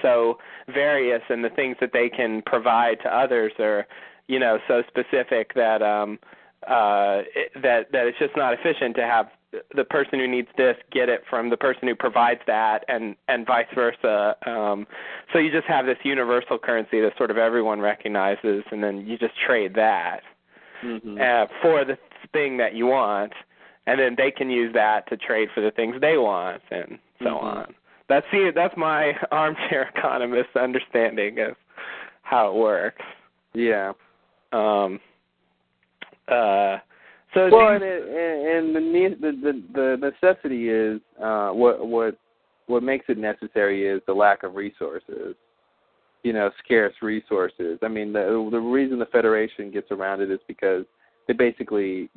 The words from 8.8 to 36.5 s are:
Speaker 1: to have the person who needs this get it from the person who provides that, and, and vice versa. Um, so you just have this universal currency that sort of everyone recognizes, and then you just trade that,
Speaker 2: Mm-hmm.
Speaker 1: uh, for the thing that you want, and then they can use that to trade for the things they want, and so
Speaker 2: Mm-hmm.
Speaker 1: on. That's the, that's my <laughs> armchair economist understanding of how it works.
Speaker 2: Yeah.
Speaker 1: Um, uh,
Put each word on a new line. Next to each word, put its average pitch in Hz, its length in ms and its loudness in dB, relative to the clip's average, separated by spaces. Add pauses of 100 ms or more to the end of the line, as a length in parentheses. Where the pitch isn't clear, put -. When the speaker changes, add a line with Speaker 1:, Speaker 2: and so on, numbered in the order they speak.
Speaker 1:
to 123 60 -2
have 117 260 2 (480)
the 135 80 2
person 139 360 -2
who 127 80 0
needs 123 200 -2 (100)
this 127 180 4 (160)
get 123 180 2
it 117 200 0
from 117 200 -2
the 117 80 0
person 127 300 0
who 117 80 0
provides 120 520 2
that, 110 400 0
and, 113 280 -4 (120)
and 120 200 -2
vice 120 180 2 (100)
versa. 110 600 2 (100)
Um, 104 400 -4 (480)
so 170 60 4
you 156 120 2
just 156 160 0
have 135 180 2
this 127 180 0
universal 123 560 0
currency 113 420 0
that 107 160 4
sort 117 140 0
of 107 60 -2
everyone 113 440 2
recognizes, 104 920 0
and 107 120 -8
then 98 220 -4
you 113 120 -8
just 117 160 -4 (120)
trade 104 300 0
that, 98 460 0 (640)
Speaker 2:
Mm-hmm. 110 340 -10
Speaker 1:
uh, 120 260 4 (160)
for 156 220 4
the 131 140 -6 (340)
thing 143 260 -2
that 113 160 0
you 117 120 -2
want, 104 480 0 (540)
and 131 120 2
then 123 180 2
they 135 140 2
can 131 200 -4
use 117 240 0
that 107 340 2
to 113 80 -6
trade 110 380 -2
for 110 60 -2
the 107 100 0
things 117 280 -4
they 151 180 2
want, 92 520 -2
and - 300 -12 (200)
so 123 60 -6
Speaker 2:
Mm-hmm. - 220 -4
Speaker 1:
on. - 280 -10 (320)
That's 139 240 2
the, 196 240 4
that's 175 220 0
my 156 440 0
<laughs> - 100 -6
armchair 156 640 -2
economist 123 600 -2
understanding 117 840 -2
of 110 160 -4 (640)
how 113 280 2
it 95 60 -2
works. 107 460 0 (520)
Speaker 2:
Yeah. 107 400 0 (600)
Speaker 1:
Um, 101 460 2 (1300)
uh, 101 500 2 (560)